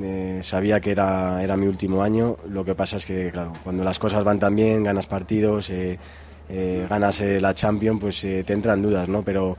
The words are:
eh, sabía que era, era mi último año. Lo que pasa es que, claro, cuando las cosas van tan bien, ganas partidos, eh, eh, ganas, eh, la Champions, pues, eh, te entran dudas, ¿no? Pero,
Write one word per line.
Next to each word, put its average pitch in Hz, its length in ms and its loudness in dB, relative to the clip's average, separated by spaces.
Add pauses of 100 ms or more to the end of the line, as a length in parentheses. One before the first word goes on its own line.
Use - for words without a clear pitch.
eh, 95 420 -4
sabía 101 380 2
que 101 120 0
era, 92 500 0
era 95 140 0
mi 98 100 2
último 95 380 0
año. 113 320 2 (120)
Lo 98 160 -6
que 92 120 -2
pasa 98 220 -2
es 92 60 -8
que, 92 280 -4
claro, 85 200 -6 (120)
cuando 92 180 -4
las 95 160 0
cosas 104 240 0
van 104 160 4
tan 101 160 2
bien, 110 300 4
ganas 101 240 -2
partidos, 104 600 0
eh, 92 280 -4 (500)
eh, 92 400 -2
ganas, 101 320 2
eh, 98 200 2
la 98 120 4
Champions, 107 480 0
pues, 101 240 -2
eh, 95 220 -2
te 101 60 -2
entran 104 280 2
dudas, 98 280 2
¿no? 101 140 0
Pero, 95 360 0